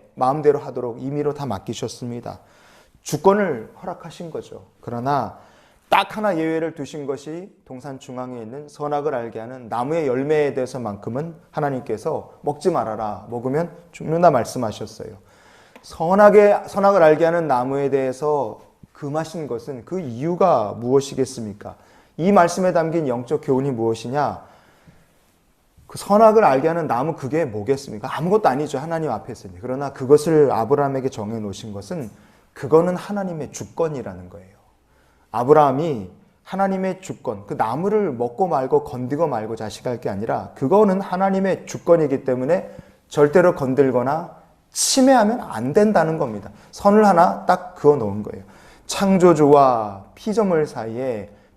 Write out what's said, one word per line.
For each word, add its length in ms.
마음대로 460
하도록 420
임의로 320
다 140
맡기셨습니다. 920
주권을 720
허락하신 480
거죠. 360
그러나 600
딱 280
하나 200
예외를 380
두신 320
것이 440
동산 320
중앙에 420
있는 300
선악을 460
알게 240
하는 280
나무의 380
열매에 480
대해서만큼은 800
하나님께서 920
"먹지 280
말아라. 600
먹으면 420
죽는다." 380
말씀하셨어요. 840
선악의, 840
선악을 340
알게 240
하는 220
나무에 420
대해서 680
금하신 540
것은 380
그 140
이유가 800
무엇이겠습니까? 960
이 140
말씀에 400
담긴 340
영적 380
교훈이 260
무엇이냐? 720
그 100
선악을 460
알게 240
하는 180
나무, 300
그게 300
뭐겠습니까? 720
아무것도 320
아니죠. 280
하나님 320
앞에서는. 520
그러나 320
그것을 580
아브라함에게 560
정해놓으신 640
것은 380
그거는 460
하나님의 560
주권이라는 760
거예요. 280
아브라함이 800
하나님의 560
주권, 480
그 60
나무를 580
먹고 360
말고 360
건드고 440
말고 280
자식할 460
게 80
아니라 460
그거는 440
하나님의 680
주권이기 580
때문에 440
절대로 480
건들거나 800
침해하면 680
안 320
된다는 460
겁니다. 340
선을 340
하나 400
딱 300
그어 200
놓은 280
거예요. 200
창조주와 1160
피조물 500
사이에 640